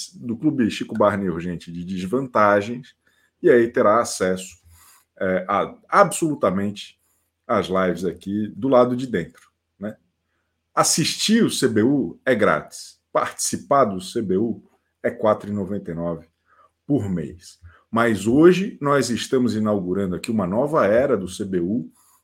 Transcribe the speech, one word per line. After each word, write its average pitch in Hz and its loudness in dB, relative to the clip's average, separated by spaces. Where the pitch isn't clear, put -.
do 120 -8
Clube 131 0
Chico - -8
Barney 101 2
Urgente 85 -8
de 85 -10
Desvantagens, 104 0
e 175 4
aí 120 6
terá 113 4
acesso, 92 -4
é, 92 -2
a 95 0
absolutamente 120 0
as 98 0
lives 92 0
aqui 101 -6
do 104 -6
lado 123 4
de 131 -6
dentro, 98 -8
né? 104 -10
Assistir 180 0
o 139 2
C - 0
B 107 2
U 123 0
é 131 2
grátis. 90 -2
Participar - 0
do 98 -4
C 117 -6
B 92 -2
U 104 -4
é 120 -4
quatro 104 0
e 101 -6
noventa 98 -6
e - -8
nove 85 -6
por 117 0
mês. 85 -8
Mas 113 2
hoje 170 4
nós 139 0
estamos 120 -2
inaugurando 98 0
aqui 85 -6
uma 107 0
nova 127 2
era 120 2
do 95 -6
C 92 -10
B 95 -4
U 92 -4